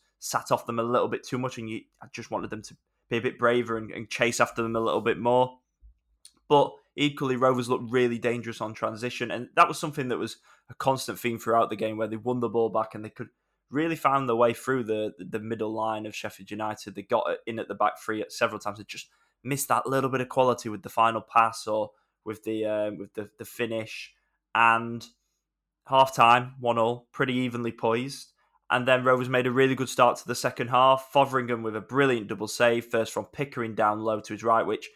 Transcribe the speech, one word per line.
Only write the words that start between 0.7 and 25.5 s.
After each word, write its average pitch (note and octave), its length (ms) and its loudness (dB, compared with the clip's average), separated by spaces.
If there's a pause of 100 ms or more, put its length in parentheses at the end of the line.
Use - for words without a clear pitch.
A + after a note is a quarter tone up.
a A#2 40 2
little A#2 260 2
bit A2+ 140 -6
too - 140 -6
much, B2+ 220 -6
and A2+ 100 -10
you, A2 120 -10 (200)
I A2+ 100 -20
just - 200 -14
wanted G#2+ 180 -4
them A2 140 -10
to - 140 -20 (300)
be A#2+ 100 -2
a A2+ 40 -2
bit A#2+ 160 -2
braver A#2+ 400 2
and, G#2+ 140 -8
and A2 180 -12
chase A#2+ 300 0
after A#2+ 240 0
them A2+ 120 -2
a A2+ 40 0
little A2 220 0
bit G#2+ 180 0
more. B2 400 2 (880)
But C#3+ 240 6 (240)
equally, C#3+ 400 0
Rovers B2 320 2
looked A#2+ 220 -2
really B2 260 2
dangerous A#2 420 -4
on A2 140 -6
transition, A2+ 580 -6
and A#2 240 -6
that E3+ 140 6
was D3 100 -6
something C#3+ 300 -6
that A2+ 80 -2
was G#2+ 200 -6 (320)
a - 40 -18
constant C3 440 -2
theme A#2 220 -4
throughout A#2 300 2
the A2 80 -8
game, A2 180 -4
where G#2+ 140 -4
they A2 80 -8
won B2 240 -4
the A#2 80 0
ball A2+ 200 0
back A2 240 -4
and G#2+ 120 -12
they A2 40 -12
could A#2 200 -14 (400)
really D#3+ 260 -2
found C3+ 320 0
their A#2 80 2
way A#2 180 6
through C3 300 -2
the, G#2+ 340 -4
the, F#2 60 -12
the F#2+ 160 -8
middle A2 340 -6
line A2 320 -4
of G#2+ 80 -12
Sheffield - 380 -12
United. G#2+ 420 -8
They G2+ 100 -12
got G#2+ 340 0 (100)
in A2+ 100 -6
at A2 120 -8
the G2+ 60 -8
back - 240 -2
three A2 220 -4
at - 120 -8
several A2 260 -2
times. G2+ 200 -8
They G#2 60 -12
just - 220 -16 (380)
missed C3+ 240 -4
that A#2+ 180 0
little C3+ 220 2
bit B2+ 100 -2
of B2 80 -4
quality B2+ 400 2
with G#2 160 -8
the - 60 -14
final A2+ 320 4
pass A2+ 460 2
or G#2+ 240 -2 (340)
with A2 180 -12
the, A2 220 -4
um, G#2+ 320 -2
with G2 160 -14
the, G#2+ 160 -8 (100)
the A2 60 -14
finish. A2+ 680 -6 (400)
And A#2 520 0 (800)